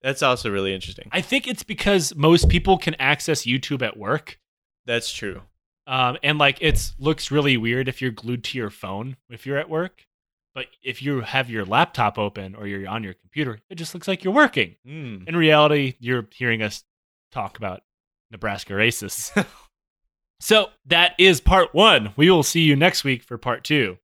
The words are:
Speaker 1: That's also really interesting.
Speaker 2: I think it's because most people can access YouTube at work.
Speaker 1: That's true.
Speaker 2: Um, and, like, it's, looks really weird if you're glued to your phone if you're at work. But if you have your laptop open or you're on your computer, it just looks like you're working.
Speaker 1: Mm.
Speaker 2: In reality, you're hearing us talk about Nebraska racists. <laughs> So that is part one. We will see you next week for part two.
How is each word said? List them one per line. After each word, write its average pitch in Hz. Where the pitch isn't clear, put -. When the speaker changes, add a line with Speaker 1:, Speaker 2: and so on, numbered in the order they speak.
Speaker 1:
That's 135
also 123
really 98
interesting. -
Speaker 2:
I 180
think -
it's 240
because 196
most 160
people 175
can 160
access 143
YouTube 131
at 107
work. 107
Speaker 1:
That's 117
true. 92
Speaker 2:
Um, 131
and, 151
like, 143
it's, -
looks 151
really 143
weird 120
if 127
you're 127
glued 120
to -
your 107
phone 104
if 117
you're 139
at 156
work. 160
But 131
if 123
you 139
have 123
your 110
laptop 113
open 101
or 107
you're 98
on 110
your 95
computer, 117
it 190
just 165
looks 175
like 185
you're 190
working. 156
Speaker 1:
Mm. 123
Speaker 2:
In 165
reality, 151
you're 120
hearing 113
us 104
talk 101
about 95
Nebraska 101
racists. 110
<laughs> -
So -
that 170
is 185
part 185
one. 147
We 160
will 165
see 165
you 151
next 170
week 131
for 117
part 120
two. 117